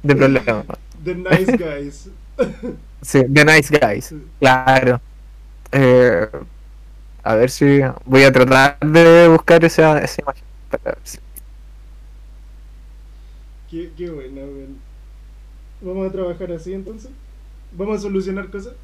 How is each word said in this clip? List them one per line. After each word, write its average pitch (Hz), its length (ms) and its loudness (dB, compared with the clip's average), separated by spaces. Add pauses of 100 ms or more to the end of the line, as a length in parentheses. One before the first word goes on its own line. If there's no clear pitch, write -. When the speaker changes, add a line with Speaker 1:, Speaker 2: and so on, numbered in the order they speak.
Speaker 1:
de 143 120 0
problemas. 135 500 -2 (380)
Speaker 2:
The 175 120 -10
nice 185 420 -2
guys. 143 520 -12 (280)
<laughs> - 400 -8 (240)
Speaker 1:
Sí, 135 220 0 (100)
the 147 100 4
nice 151 340 2
guys, 120 280 -2
Speaker 2:
Sí. 151 160 -18 (180)
Speaker 1:
claro. 127 640 2 (720)
Eh, 123 560 4 (960)
a 110 120 -2
ver 120 140 0
si 139 320 0 (240)
voy 131 180 4
a 135 80 6
tratar 131 480 2
de 165 480 6
buscar 165 380 4
esa, 156 340 2
esa - 220 -8
imagen - 220 -12 (260)
para - 220 -8
ver - 120 -10
si - 140 -20 (2500)
Speaker 2:
Qué, 165 280 -16
qué 175 120 -14
buena, 135 320 -18
weón. 139 360 -18 (1040)
¿Vamos 190 280 -10
a - 20 -12
trabajar 180 420 -10
así 175 200 -14
entonces? 214 380 -18 (640)
¿Vamos 202 240 -8
a 196 40 -10
solucionar 190 480 -8
cosas? 202 240 -18 (100)